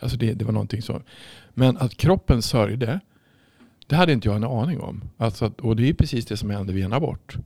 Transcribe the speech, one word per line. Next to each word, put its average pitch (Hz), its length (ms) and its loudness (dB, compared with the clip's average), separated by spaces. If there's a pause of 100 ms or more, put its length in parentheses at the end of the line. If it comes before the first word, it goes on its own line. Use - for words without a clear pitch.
Alltså, 120 180 -2
det, 113 160 2
det 110 100 -4
var 110 80 -2
någonting 107 300 -2
så. - 200 -6 (520)
Men 127 240 4
att 120 180 -2
kroppen 147 460 2
sörjde, 117 580 0 (880)
det 143 100 0
hade 170 160 4
inte 110 160 0
jag 101 80 0
en 107 80 -2
aning 131 360 -2
om. - 220 -10 (140)
Alltså 113 280 -2
att, 107 160 -4
och 113 160 2
det 120 120 4
är 165 60 2
precis - 320 0
det 104 100 -6
som 104 140 -4
händer 98 240 -4
vid 95 100 0
en 95 80 -2
abort. - 540 -4